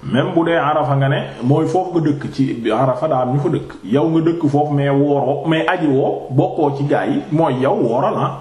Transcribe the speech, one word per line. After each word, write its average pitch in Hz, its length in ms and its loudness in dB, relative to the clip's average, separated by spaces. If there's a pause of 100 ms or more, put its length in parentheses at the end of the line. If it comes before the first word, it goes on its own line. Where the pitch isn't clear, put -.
(120)
Même 156 220 0
bu 165 100 4
dee 170 120 2
Arafa 143 400 0
nga 135 120 2
ne, 160 120 0 (220)
mooy 151 240 2
foofu 180 320 0
nga 151 120 2
dëkk 135 220 -4
ci 120 380 -2
Arafa 131 380 0
daa 131 140 2
am 123 120 -2
ñu 143 60 2
fa 175 80 0
dëkk. 143 240 -4 (120)
Yow 143 260 2
nga 160 100 2
dëkk 165 280 0
foofu 147 260 0
mais 139 160 2
wooroo, 139 580 0
mais 160 180 0
aji 180 200 0
woo, 135 440 0
bokkoo 143 460 0
ci 143 80 -2
gaa 123 220 0
yi, 107 160 -2 (100)
mooy 151 300 2
yow 143 200 2
wooral 131 340 0
ah. - 240 -4